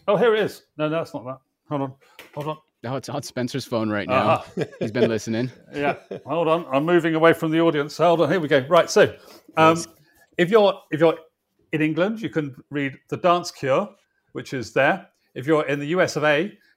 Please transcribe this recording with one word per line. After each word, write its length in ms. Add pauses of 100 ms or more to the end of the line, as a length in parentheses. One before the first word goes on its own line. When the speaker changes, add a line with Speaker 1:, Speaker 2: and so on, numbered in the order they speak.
Speaker 1:
oh, 100
here 200
it 80
is. 180 (140)
No, 120
no, 100
that's 140
not 120
that. 140 (320)
Hold 120
on, 120 (380)
hold 140
on. 120 (260)
Speaker 2:
Oh, 100
it's 140
on 160
Spencer's 400
phone 260
right 160
now. 220
Speaker 1:
Uh-huh. 440
<laughs> 60
Speaker 2:
He's 140
been 180
listening. 400 (240)
Speaker 1:
Yeah, 220 (280)
hold 220
on. 240
I'm 140
moving 320
away 160
from 180
the 100
audience. 360
Hold 240
on, 100
here 80
we 80
go. 220
Right, 200
so, 280 (400)
um, 200
Speaker 3:
Yes. 120 (500)
Speaker 1:
if 120
you're, 300 (120)
if 80
you're 180 (540)
in 100
England, 400
you 80
can 240 (160)
read 260 (120)
The 80
Dance 340
Cure, 400 (420)
which 220
is 180
there. 360 (260)
If 120
you're 200
in 140
the 80
U 120
S 140
of 80
A, 340 (200)